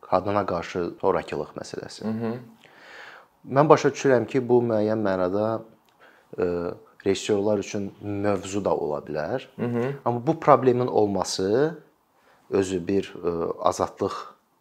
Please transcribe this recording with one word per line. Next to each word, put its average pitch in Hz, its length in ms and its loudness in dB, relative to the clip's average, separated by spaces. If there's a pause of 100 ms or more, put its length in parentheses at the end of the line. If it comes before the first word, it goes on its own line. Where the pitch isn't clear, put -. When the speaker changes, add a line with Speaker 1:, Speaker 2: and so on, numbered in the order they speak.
Speaker 1:
Qadına 98 420 0
qarşı 87 380 -4 (160)
zorakılıq 80 560 -2
məsələsi. - 500 -12
Speaker 2:
Mhm. 113 320 -6 (1120)
Speaker 1:
Mən 143 180 4
başa 147 220 8
düşürəm 123 360 2
ki, 135 200 0
bu 120 160 6
müəyyən 110 400 0
mənada, 98 560 0 (760)
ə, 92 100 0 (560)
rejissorlar 101 560 2
üçün 98 400 -6
mövzu 101 640 -2
da 90 120 2
ola 76 280 -4
bilər. 80 400 -4 (140)
Speaker 2:
Mhm. 120 480 -4
Speaker 1:
Amma 120 220 -2
bu 160 120 0
problemin 123 480 4
olması 104 880 0 (760)
özü 92 380 0
bir, 98 240 0
ə, 85 480 -4
azadlıq 90 560 -2 (460)